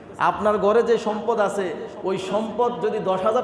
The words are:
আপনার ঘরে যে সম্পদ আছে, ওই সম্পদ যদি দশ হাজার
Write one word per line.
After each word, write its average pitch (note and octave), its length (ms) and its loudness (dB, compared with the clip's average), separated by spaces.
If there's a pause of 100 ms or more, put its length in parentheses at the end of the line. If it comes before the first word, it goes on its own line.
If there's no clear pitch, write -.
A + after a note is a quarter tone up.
(180)
আপনার F#3 400 2
ঘরে G#3 260 4
যে A3 140 4
সম্পদ G#3+ 420 -2
আছে, F#3 480 -2 (160)
ওই F#3+ 140 -2
সম্পদ A3 640 -2
যদি G#3+ 180 -2
দশ F#3 240 -2
হাজার A3+ 200 2